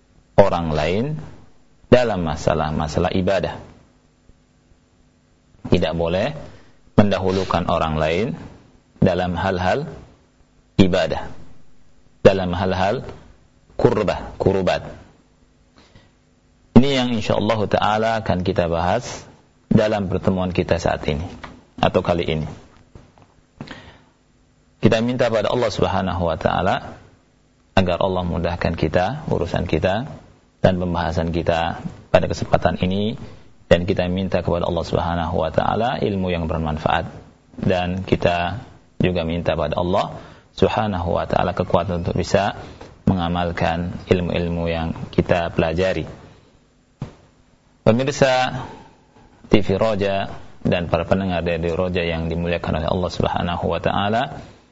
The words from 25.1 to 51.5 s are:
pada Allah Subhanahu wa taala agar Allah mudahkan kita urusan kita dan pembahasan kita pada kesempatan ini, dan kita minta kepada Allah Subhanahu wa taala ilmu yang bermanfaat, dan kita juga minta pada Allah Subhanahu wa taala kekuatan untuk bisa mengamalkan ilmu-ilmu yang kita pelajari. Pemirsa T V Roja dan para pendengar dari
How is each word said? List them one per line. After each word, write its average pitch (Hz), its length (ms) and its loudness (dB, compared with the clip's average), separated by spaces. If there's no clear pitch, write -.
pada 107 200 0
Allah 120 200 0
Subhanahu 92 560 0
wa 80 80 0
taala 90 640 -2
agar 90 240 2
Allah 92 240 0
mudahkan 82 480 -2
kita 90 560 -2
urusan 85 400 -2
kita 95 400 0
dan 92 160 4
pembahasan 85 560 -2
kita 82 480 -2
pada 87 160 4
kesempatan - 520 0
ini, 98 360 -2
dan 87 220 4
kita 92 220 0
minta 92 340 -2
kepada 85 240 0
Allah 85 160 -2
Subhanahu 85 540 -2
wa 80 160 0
taala 113 480 -2
ilmu 98 260 -2
yang 85 180 -2
bermanfaat, 80 600 -2
dan 90 420 0
kita 87 580 0
juga 90 260 2
minta 82 280 -2
pada 76 240 -2
Allah 95 400 -2
Subhanahu 92 600 0
wa 82 120 0
taala 87 300 0
kekuatan 90 500 0
untuk 90 80 -2
bisa 98 440 0
mengamalkan 87 880 0
ilmu-ilmu 85 640 0
yang 82 240 -2
kita 85 440 2
pelajari. 85 520 0
Pemirsa 131 840 2
T 104 120 8
V 95 180 0
Roja 98 500 0
dan 92 240 0
para 82 160 2
pendengar 92 400 0
dari 85 320 -2